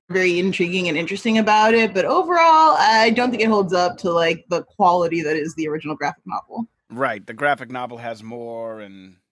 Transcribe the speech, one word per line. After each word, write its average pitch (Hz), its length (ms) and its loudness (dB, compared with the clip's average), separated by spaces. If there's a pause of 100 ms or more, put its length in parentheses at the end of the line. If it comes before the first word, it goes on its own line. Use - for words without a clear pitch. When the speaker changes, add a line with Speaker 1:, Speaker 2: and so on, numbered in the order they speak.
Speaker 1:
very 180 300 0
intriguing 180 480 -2
and 156 100 -2
interesting 202 400 -2
about 214 360 4
it. 226 200 2
But 190 120 0
overall, 320 720 4
I 220 320 4
don't 247 200 0
think 214 120 0
it 220 60 2
holds 196 240 0
up 180 260 0
to, 180 120 -2
like, 170 380 0
the 170 140 -2
quality 175 580 0
that 151 140 -2
is 156 200 -4
the 156 120 -4
original 151 280 -6
graphic 147 300 -8
novel. - 420 -10 (220)
Speaker 2:
Right. 113 340 -6
The 113 120 -16
graphic 135 340 -2
novel 123 300 -12
has 117 240 -12
more, 113 560 -12
and, 95 380 -20 (140)